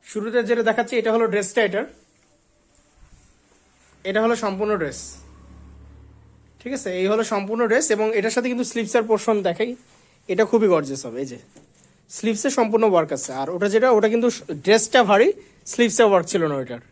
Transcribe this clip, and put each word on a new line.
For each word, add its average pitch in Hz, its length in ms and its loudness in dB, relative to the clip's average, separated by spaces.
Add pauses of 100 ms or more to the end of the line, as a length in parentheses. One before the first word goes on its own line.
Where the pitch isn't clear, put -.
(100)
শুরুতে 220 320 -2
যেটা 226 280 0
দেখাচ্ছি, 233 300 -2
এটা 220 140 -2
হলো 226 120 2
ড্রেসটা 208 420 -2
এটার। 208 180 -4 (2250)
এটা 214 140 0
হলো 226 120 2
সম্পূর্ণ 208 440 -4
ড্রেস। 139 200 -6 (1600)
ঠিক 247 120 -10
আছে, 262 160 -8 (120)
এই 190 60 0
হলো 214 180 0
সম্পূর্ণ 220 420 -2
ড্রেস 233 300 2
এবং 220 100 0 (120)
এটার 214 120 -2
সাথে 247 180 -2
কিন্তু 247 220 -4
স্লিভসের 226 400 0
পোর্শন 208 380 0
দেখাই, 175 220 -2 (600)
এটা 180 180 2
খুবই 220 180 4
গর্জিয়াস 143 380 0
হবে। 117 140 -10
এই 139 120 -6
যে 117 60 -16 (760)
স্লিভসে 220 420 -2
সম্পূর্ণ 214 340 2
ওয়ার্ক 160 200 2
আছে। 143 280 -8
আর 139 100 -4
ওটা 180 240 -2
যেটা, 233 160 4
ওটা 214 240 4
কিন্তু 233 140 2 (360)
ড্রেসটা 220 360 4 (100)
ভারী, 233 220 4 (400)
স্লিভসে 240 320 2
ওয়ার্ক 190 280 4
ছিল 180 180 0
না 143 100 -4
ওইটার। 123 200 -10 (120)